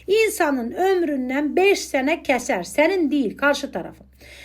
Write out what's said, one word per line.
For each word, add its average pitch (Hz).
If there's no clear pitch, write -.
İnsanın 320
ömründən 302
beş 381
sene 294
keser, 240
senin 311
değil, 262
karşı 285
tarafın. -